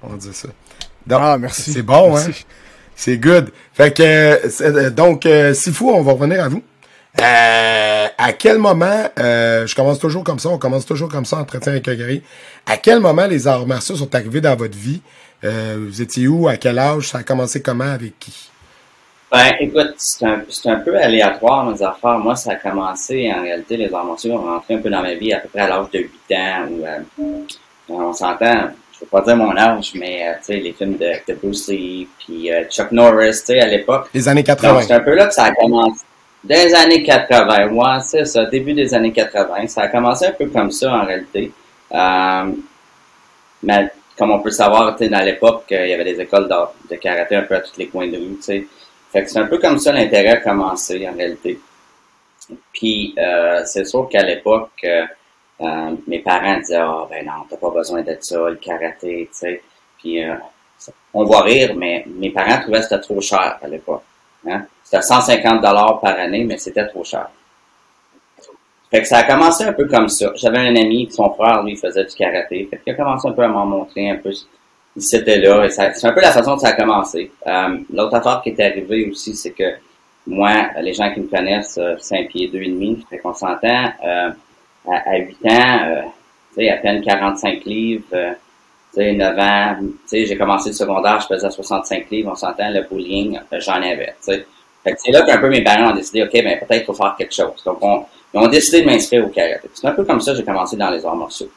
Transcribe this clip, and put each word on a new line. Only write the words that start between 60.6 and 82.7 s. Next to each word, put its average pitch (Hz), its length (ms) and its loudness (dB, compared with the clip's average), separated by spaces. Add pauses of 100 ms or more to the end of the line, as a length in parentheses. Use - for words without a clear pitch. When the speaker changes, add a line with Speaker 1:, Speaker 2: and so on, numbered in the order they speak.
Speaker 3:
on 107 120 0
va 104 160 6
rire, 113 340 2
mais 87 320 -6
mes 95 240 -8
parents 101 300 0
trouvaient 110 180 -2
que 110 40 -4
c'était 101 160 -2
trop 98 220 -6
cher 92 400 -2
à 73 60 -14
l'époque. 78 360 -10 (440)
Hein ? 98 180 -6 (180)
C'était 107 180 -2
cent 123 200 4
cinquante 113 400 2
dollars 104 400 4
par 95 180 0
année, 95 240 -4
mais 110 140 -6
c'était 104 300 -4
trop 87 160 -12
cher. - 240 -10 (1600)
Fait 110 120 2
que - 60 -6
ça - 100 6
a - 60 8
commencé 160 420 4
un 208 80 -2
peu 143 120 0
comme 113 220 2
ça. - 280 -2
J'avais 120 240 0
un 123 160 2
ami, 113 360 2
son 101 220 0
frère, 107 300 2
lui, 104 120 -6
faisait 95 300 -4
du - 100 -18
karaté. 92 540 -4
Fait - 80 -12
qu'il - 160 -8
a - 20 -6
commencé 139 320 -4
un 120 60 -4
peu 123 100 2
à 117 40 2
m'en 101 180 0
montrer 98 440 -4
un 98 80 -4
peu. 98 140 -8 (640)
C'était 110 400 2
là, 101 280 6
et 98 40 2
ça, 98 240 0
c'est - 140 0
un - 60 4
peu 185 80 4
la 175 100 8
façon 135 240 2
que 139 60 -6
ça 123 80 4
a 110 40 2
commencé. 98 580 -2 (140)
Euh, 92 320 -2 (160)
l'autre 110 220 -2
affaire 123 260 0
qui 120 80 -6
est 110 100 -10
arrivée 98 520 -2
aussi, 104 240 -12
c'est - 160 -10
que - 220 -4 (520)
moi, 101 440 0 (120)
les 92 120 -6
gens 101 200 -2
qui 107 60 -8
me 95 80 -8
connaissent, 98 500 -4
euh, 87 220 -2
cinq 90 300 -6
pieds 90 180 -6
deux 95 140 -8
et 92 80 -6
demi, 101 400 -6